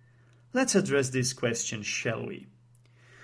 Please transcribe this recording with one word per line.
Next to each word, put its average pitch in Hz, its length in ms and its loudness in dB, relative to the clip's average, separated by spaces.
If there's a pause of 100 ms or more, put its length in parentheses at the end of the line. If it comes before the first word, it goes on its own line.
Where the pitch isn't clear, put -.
(540)
Let's - 220 2
address 139 340 4
this 127 240 0
question, 117 480 -2
shall 117 460 -4
we? - 200 -12 (760)